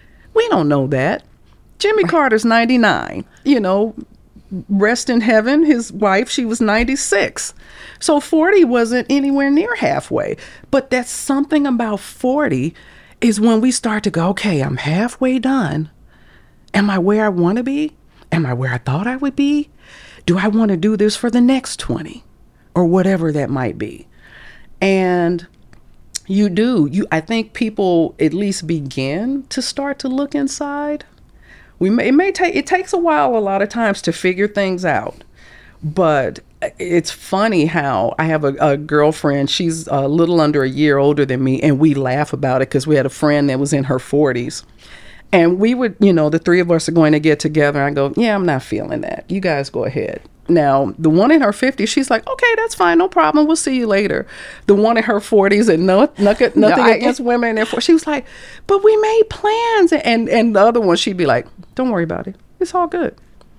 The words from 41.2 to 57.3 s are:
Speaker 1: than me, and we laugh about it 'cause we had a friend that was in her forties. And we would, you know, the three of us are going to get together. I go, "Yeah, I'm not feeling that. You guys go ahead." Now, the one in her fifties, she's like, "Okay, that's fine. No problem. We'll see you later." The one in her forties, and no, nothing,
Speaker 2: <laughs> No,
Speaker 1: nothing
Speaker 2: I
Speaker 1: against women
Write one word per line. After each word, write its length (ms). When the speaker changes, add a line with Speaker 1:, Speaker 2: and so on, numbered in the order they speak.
Speaker 1:
than 180
me, 180
and 160
we 160
laugh 380
about 300
it 60
'cause 200
we 80
had 100
a 40
friend 400
that 100
was 140
in 120
her 140
forties. 640
And 260
we 140
would, 260
you 140
know, 160
the 100
three 220
of 100
us 160
are 60
going 180
to 80
get 200
together. 420
I 80
go, 260
"Yeah, 200
I'm 100
not 180
feeling 380
that. 260
You 140
guys 280
go 140
ahead." 380
Now, 520
the 100
one 220
in 100
her 120
fifties, 360
she's 220
like, 180
"Okay, 280
that's 180
fine. 240
No 100
problem. 380
We'll 80
see 200
you 120
later." 400
The 80
one 220
in 60
her 160
forties, 500
and 180
no, 220
nothing, 320
Speaker 2:
<laughs> 40
No, 140
Speaker 1:
nothing 160
Speaker 2:
I 60
Speaker 1:
against 280
women 300